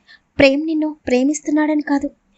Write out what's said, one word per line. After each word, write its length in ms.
ప్రేమ్ 280
నిన్ను 240
ప్రేమిస్తున్నాడని 720
కాదు, 280